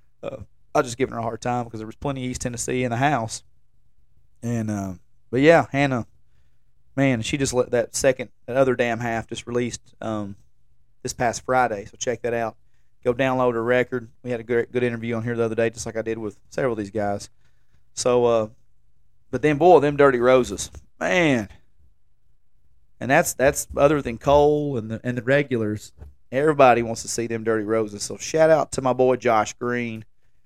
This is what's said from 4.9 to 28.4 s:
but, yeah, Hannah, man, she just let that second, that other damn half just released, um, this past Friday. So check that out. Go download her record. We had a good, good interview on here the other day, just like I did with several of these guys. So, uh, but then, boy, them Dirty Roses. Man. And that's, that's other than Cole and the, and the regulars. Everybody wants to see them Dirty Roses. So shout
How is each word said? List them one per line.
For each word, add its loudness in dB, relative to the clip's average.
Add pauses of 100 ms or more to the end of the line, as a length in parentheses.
but, 0
yeah, 6
Hannah, 0 (920)
man, 0
she -4
just -2
let 0
that 0
second, 0 (180)
that -4
other 2
damn -2
half -4
just -12
released, -6
um, -8 (680)
this -8
past -2
Friday. 0
So -20
check -6
that -4
out. -4 (460)
Go 0
download 0
her -4
record. 0 (140)
We -10
had -4
a -12
good, 0
good 0
interview -4
on -4
here -4
the 0
other -2
day, 0
just -10
like -10
I -2
did -6
with -10 (120)
several -2
of -4
these -8
guys. -4 (640)
So, 2
uh, 2 (840)
but -4
then, 2
boy, 8
them 2
Dirty 6
Roses. 2 (280)
Man. 2 (1500)
And -4
that's, 2
that's 0 (100)
other 4
than -8
Cole 2
and -8
the, -8
and -4
the -6
regulars. -2 (380)
Everybody 4
wants -6
to -12
see -4
them -6
Dirty 0
Roses. -2
So -10
shout 2